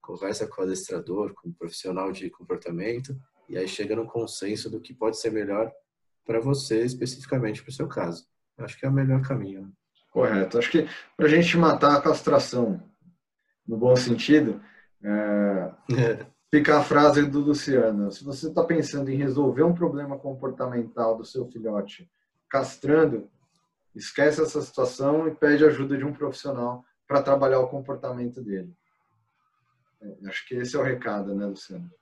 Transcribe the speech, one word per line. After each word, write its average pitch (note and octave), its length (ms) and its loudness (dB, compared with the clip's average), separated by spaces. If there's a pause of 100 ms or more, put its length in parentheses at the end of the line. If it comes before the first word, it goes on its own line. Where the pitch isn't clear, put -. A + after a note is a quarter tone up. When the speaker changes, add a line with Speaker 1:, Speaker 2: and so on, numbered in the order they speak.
Speaker 1:
conversa F#2+ 460 -8
com - 140 -10
o F#2+ 40 -2
adestrador, - 680 -6
com - 160 -16
o F3 40 -12
profissional - 580 -8
de F2+ 180 -10
comportamento, G2+ 880 -8 (320)
e F2+ 100 -10
aí F#2 100 -4
chega G2+ 280 -6
num A2+ 120 -4
consenso G#2+ 640 -6
do A2 120 -10
que - 120 -20
pode A2 260 -4
ser A2 120 -4
melhor G#2+ 400 -4 (540)
pra A2+ 140 0
você, A#2+ 440 0
especificamente B2 800 -4
pro - 80 -18
seu - 160 -8
caso. E2+ 380 -8 (320)
Eu A#2 80 -12
acho - 140 -16
que C3 60 -8
é C3+ 40 0
o C3+ 40 2
melhor C3+ 280 2
caminho. G2 500 -6 (400)
Speaker 2:
Correto. G#2+ 460 2
Acho - 140 0
que D#3+ 160 4 (280)
pra D3+ 120 4
gente E3+ 300 6
matar D3 400 6
a C#3 40 2
castração, - 800 2 (880)
no A2+ 100 -4
bom B2 180 6
sentido, B2 680 2 (420)
é, G#2 680 0 (160)
Speaker 1:
<laughs> A#2 680 -2
Speaker 2:
fica D3 240 6
a C#3+ 60 2
frase D3 420 6
do C#3+ 140 0
Luciano: A#2 720 2
"Se - 120 -18
você C#3+ 300 -8
tá E3+ 100 2
pensando C#3+ 460 -2
em C3+ 80 -2
resolver C3+ 460 2
um F3 100 4
problema C#3+ 440 -2
comportamental A#2+ 1000 -4
do A2 80 -14
seu B2+ 240 -8
filhote G#2+ 600 -8 (400)
castrando, C#3 800 2 (680)
esquece D3 460 2
essa D3+ 200 -2
situação C#3 680 0
e D3+ 80 -4
pede D3 300 6
ajuda C3+ 320 4
de C3+ 60 -4
um D3 100 -4
profissional B2 680 -6 (240)
pra C#3 160 2
trabalhar C3+ 360 4
o B2+ 100 2
comportamento C3 720 -8
dele." F#2 300 -8 (1300)
É, G2 280 -18
acho - 180 -12
que B2+ 80 -8
esse B2 200 -6
é C#3+ 40 0
o B2 40 0
recado, G#2 500 -4
né, G2+ 120 -4
Luciano? F2+ 440 -12 (120)